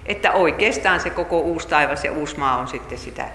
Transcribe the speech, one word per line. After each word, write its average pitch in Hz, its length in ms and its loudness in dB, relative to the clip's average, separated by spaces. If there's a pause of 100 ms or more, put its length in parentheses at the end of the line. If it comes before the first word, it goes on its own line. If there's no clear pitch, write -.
että - 260 0
oikeastaan 190 680 4
se 175 100 -2
koko 170 300 0
uusi 165 280 -2
taivas 147 360 2
ja - 80 -2
uusi 147 260 -4
maa 135 200 2
on 131 100 -4
sitten 135 300 -10
sitä, - 380 -8